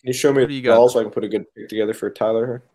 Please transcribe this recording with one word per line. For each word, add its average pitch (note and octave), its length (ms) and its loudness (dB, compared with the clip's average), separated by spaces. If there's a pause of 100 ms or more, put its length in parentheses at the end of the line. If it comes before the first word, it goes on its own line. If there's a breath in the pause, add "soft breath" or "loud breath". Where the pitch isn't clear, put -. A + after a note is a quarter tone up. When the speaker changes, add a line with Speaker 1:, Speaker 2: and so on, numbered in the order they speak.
Speaker 1:
Can B2+ 60 -10
you B2+ 60 -4
show C#3 180 2
me C3+ 120 2
Speaker 2:
what C3 60 0
do C#3+ 40 -6
you C3+ 80 -8
got? A#2 160 4
Speaker 1:
all A#2+ 120 8
so A#2+ 100 0
I A2 40 0
can G#2 80 -8
put A#2 120 -6
a G#2 40 -8
good G2 180 -6 (100)
pick G#2 120 -18
together G#2+ 280 -4
for G2+ 160 -8
Tyler A2+ 340 -2
here? B2 180 -10 (120)